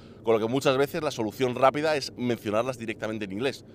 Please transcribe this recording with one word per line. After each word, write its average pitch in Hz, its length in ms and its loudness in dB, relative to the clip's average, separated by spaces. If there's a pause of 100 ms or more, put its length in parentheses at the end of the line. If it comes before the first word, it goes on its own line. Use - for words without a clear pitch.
(240)
con 113 100 4
lo 113 60 4
que 110 100 0
muchas 135 280 2
veces 143 260 0
la 147 80 -2
solución 123 420 -2
rápida 139 440 4
es 135 180 -8
mencionarlas 117 600 -2
directamente 110 480 -6
en 95 80 -8
inglés. 120 420 -4